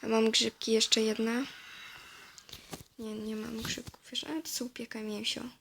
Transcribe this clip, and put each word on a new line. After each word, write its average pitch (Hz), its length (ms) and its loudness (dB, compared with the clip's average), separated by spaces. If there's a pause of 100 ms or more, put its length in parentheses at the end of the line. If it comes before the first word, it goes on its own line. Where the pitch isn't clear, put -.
A 233 60 -4
mam 220 220 6
grzybki 226 420 2
jeszcze 220 280 6
jedne? 220 440 2 (1500)
Nie, 220 160 -8
nie 214 220 -4
mam 226 260 -6
grzybków. - 380 -6 (100)
Wiesz, - 140 -4
ale 311 180 -4
to - 60 -8
sobie 247 220 -4
upiekaj 233 320 -8
mięsio. 214 380 -4 (200)